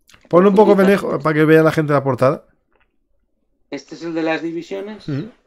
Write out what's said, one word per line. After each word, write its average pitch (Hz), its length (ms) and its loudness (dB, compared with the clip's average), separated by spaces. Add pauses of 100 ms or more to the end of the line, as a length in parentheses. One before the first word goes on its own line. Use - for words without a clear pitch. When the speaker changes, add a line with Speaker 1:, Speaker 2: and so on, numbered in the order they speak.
(280)
Speaker 1:
Ponlo 180 220 4
un 196 40 0
poco 202 200 4
Speaker 2:
profundizar. 190 360 2
Speaker 1:
lejos 151 120 -6
para 151 120 -2
que 151 100 2
vea 160 180 6
la 156 100 2
gente 151 200 -2
la 139 100 0
portada. 131 440 -2 (1200)
Speaker 2:
Este 143 260 -14
es 143 80 -16
el 165 100 -8
de 160 80 -4
las 160 180 -4
divisiones 190 680 -12
Speaker 1:
Ujú. 151 200 -6 (180)